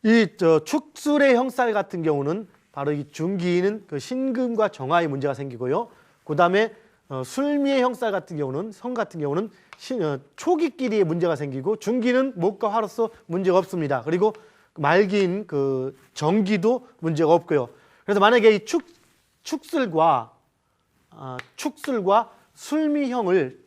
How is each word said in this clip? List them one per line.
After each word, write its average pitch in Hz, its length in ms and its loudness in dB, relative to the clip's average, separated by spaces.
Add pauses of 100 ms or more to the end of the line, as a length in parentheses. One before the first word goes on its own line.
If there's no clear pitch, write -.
이, 226 340 6
저, 160 260 4
축술의 294 720 0
형살 247 380 0
같은 190 280 -4
경우는 156 460 -2 (240)
바로 139 200 -4
이 147 200 -6
중기는 180 760 -2
그 143 120 -8
신금과 247 680 -2
정화의 160 380 -2
문제가 139 260 -4
생기고요. 131 560 -4 (340)
그다음에, 180 500 2 (360)
어, 131 140 -6
술미의 277 580 0
형살 240 300 -2
같은 180 260 -6
경우는, 147 340 -6
성 247 220 -10
같은 214 260 -6
경우는 156 320 -4 (260)
신-, 247 240 -8
어, 143 180 -2 (180)
초기끼리의 269 680 0
문제가 165 320 0
생기고 139 400 -6
중기는 247 600 0
목과 202 340 -2
화로서 220 400 -2 (180)
문제가 180 320 2
없습니다. 147 440 -2
그리고 180 300 0 (420)
말기인 190 680 0
그 135 500 -4 (180)
정기도 208 760 0 (120)
문제가 160 340 2
없고요. 160 360 0 (340)
그래서 202 160 0
만약에 220 360 6
이 - 100 -4
축-, 330 200 -2 (580)
축술과, 160 880 0 (800)
아, 127 260 -14 (200)
축술과 220 720 0 (240)
술미형을 247 1120 0